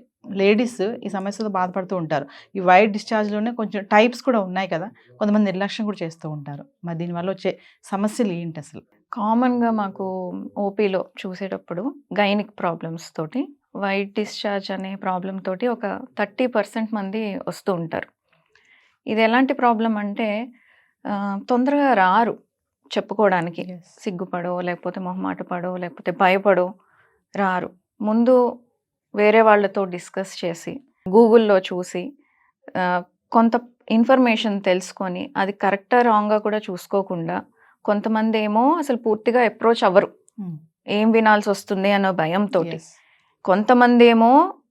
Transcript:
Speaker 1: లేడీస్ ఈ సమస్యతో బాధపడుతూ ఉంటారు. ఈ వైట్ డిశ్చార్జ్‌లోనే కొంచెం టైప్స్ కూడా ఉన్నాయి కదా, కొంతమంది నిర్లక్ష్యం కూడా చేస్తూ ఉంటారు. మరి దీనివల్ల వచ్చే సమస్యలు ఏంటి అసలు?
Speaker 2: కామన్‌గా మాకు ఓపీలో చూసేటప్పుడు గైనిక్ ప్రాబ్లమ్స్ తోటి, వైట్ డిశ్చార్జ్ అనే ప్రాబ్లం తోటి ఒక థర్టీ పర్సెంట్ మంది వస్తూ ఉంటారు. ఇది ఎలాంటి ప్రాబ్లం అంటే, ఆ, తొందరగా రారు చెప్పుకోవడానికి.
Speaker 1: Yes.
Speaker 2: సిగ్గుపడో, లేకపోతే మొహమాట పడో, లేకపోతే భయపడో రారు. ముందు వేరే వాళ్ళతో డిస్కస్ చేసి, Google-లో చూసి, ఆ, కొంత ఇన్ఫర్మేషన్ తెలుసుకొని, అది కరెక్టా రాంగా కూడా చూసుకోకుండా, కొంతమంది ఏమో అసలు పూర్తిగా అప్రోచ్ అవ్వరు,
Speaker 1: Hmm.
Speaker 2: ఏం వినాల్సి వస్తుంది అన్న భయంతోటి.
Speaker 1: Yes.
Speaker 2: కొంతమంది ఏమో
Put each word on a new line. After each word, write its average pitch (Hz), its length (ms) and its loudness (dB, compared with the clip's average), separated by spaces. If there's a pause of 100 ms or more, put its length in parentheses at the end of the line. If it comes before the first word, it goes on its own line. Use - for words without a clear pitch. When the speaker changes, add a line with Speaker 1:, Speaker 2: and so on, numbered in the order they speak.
(320)
Speaker 1:
లేడీస్ 208 500 2 (220)
ఈ 202 60 -8
సమస్యతో 196 400 -6
బాధపడుతూ 185 480 -4
ఉంటారు. 156 280 -4 (300)
ఈ 196 40 -6
వైట్ 185 320 6
డిశ్చార్జ్‌లోనే 214 600 -4
కొంచెం 214 320 -8
టైప్స్ 220 380 2
కూడా 240 180 0
ఉన్నాయి 185 280 -4
కదా, 175 220 -6 (300)
కొంతమంది 208 320 2
నిర్లక్ష్యం 196 340 -4
కూడా 202 200 -6
చేస్తూ 165 240 -12
ఉంటారు. 143 360 -12 (200)
మరి 170 120 -8
దీనివల్ల 170 320 -6
వచ్చే 185 300 -6 (240)
సమస్యలు 208 480 -2
ఏంటి 170 280 -8
అసలు? - 220 -18 (320)
Speaker 2:
కామన్‌గా 240 580 0
మాకు 196 340 -4 (520)
ఓపీలో 196 480 -2 (200)
చూసేటప్పుడు 190 680 -8 (240)
గైనిక్ 208 300 0 (100)
ప్రాబ్లమ్స్ 165 560 -6
తోటి, - 400 -8 (200)
వైట్ 196 380 -4
డిశ్చార్జ్ 202 580 -6
అనే 190 240 -8
ప్రాబ్లం 190 420 -6
తోటి 190 300 -6
ఒక 214 320 -4 (200)
థర్టీ 208 280 -2
పర్సెంట్ 220 460 -4
మంది 202 540 -6
వస్తూ 175 260 -6
ఉంటారు. 165 340 -6 (1000)
ఇది 220 140 0
ఎలాంటి 254 320 2
ప్రాబ్లం 226 440 0
అంటే, 208 500 -6 (600)
ఆ, 202 320 -4 (100)
తొందరగా 269 440 2
రారు 202 460 2 (580)
చెప్పుకోవడానికి. 185 640 0
Speaker 1:
Yes. 180 180 -14 (240)
Speaker 2:
సిగ్గుపడో, 180 580 -6
లేకపోతే 180 380 -6
మొహమాట 185 420 -8
పడో, 180 360 -8
లేకపోతే 180 340 -8
భయపడో 185 600 2 (600)
రారు. 185 340 -2 (320)
ముందు 233 580 2 (560)
వేరే 208 260 6
వాళ్ళతో 208 440 4
డిస్కస్ 185 600 -10
చేసి, - 360 -10 (280)
Google-లో 214 500 8
చూసి, 185 540 -6 (640)
ఆ, 180 260 -2 (280)
కొంత 226 200 4 (400)
ఇన్ఫర్మేషన్ 226 720 2
తెలుసుకొని, 185 760 -4
అది 196 140 -2
కరెక్టా 196 500 0
రాంగా 214 360 2
కూడా 214 200 -2
చూసుకోకుండా, 190 840 -6 (440)
కొంతమంది 220 540 0
ఏమో 220 360 2
అసలు 285 220 -2
పూర్తిగా 226 440 0
అప్రోచ్ 226 420 2
అవ్వరు, 202 280 4 (300)
Speaker 1:
Hmm. 175 140 -10 (320)
Speaker 2:
ఏం 214 240 2
వినాల్సి 214 380 4
వస్తుంది 196 420 0
అన్న 196 180 2
భయంతోటి. 175 600 0
Speaker 1:
Yes. 160 140 -10 (600)
Speaker 2:
కొంతమంది 240 600 6
ఏమో 240 480 6 (180)